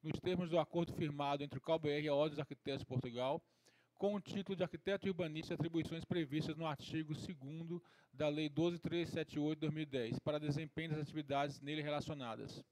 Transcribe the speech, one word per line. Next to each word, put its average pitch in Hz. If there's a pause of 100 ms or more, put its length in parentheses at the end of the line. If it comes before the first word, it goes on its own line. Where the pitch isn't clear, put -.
nos 151
termos 180
do 170
acordo 165
firmado 143
entre 139
o -
cal 160
B 156
R 151
e -
a 143
Ordem 151
dos 147
Arquitetos -
de -
Portugal, 127 (520)
com 202
o 196
título 196
de 180
arquiteto 190
e 196
urbanista 160
e -
atribuições 165
previstas 156
no 160
artigo 156
segundo 160 (300)
da 151
Lei 151
doze 165
três 165
sete 156
oito 151
dois 151
mil 156
e -
dez, 127
para 151
desempenho 156
das 151
atividades 143
nele 147
relacionadas. 147